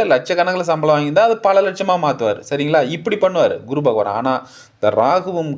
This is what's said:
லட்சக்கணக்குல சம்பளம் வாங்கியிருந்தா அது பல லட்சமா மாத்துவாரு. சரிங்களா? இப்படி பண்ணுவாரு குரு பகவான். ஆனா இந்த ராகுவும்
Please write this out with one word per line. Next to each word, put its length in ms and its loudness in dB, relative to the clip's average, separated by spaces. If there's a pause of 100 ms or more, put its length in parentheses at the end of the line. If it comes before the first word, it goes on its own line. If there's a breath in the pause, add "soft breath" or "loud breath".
லட்சக்கணக்குல 560 0
சம்பளம் 340 2
வாங்கியிருந்தா 300 2
அது 120 2
பல 240 4
லட்சமா 400 0
மாத்துவாரு. 420 -2
சரிங்களா? 460 0
இப்படி 260 -4
பண்ணுவாரு 500 0
குரு 160 -4
பகவான். 340 0
ஆனா 200 -2 (340 loud breath)
இந்த 260 -2
ராகுவும் 640 0